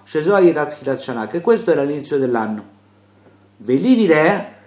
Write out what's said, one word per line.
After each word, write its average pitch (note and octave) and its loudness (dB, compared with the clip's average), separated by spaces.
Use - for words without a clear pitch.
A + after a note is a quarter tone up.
Shezo D#3+ 0
Yetat D3+ 2
Lat C3 -4
Shana, A#2 -8
che E3+ -6
questo G3+ 0
era C#3+ 2
l'inizio D3 -4
dell'anno. A2 -4
Velini F#3+ 2
re, E3 2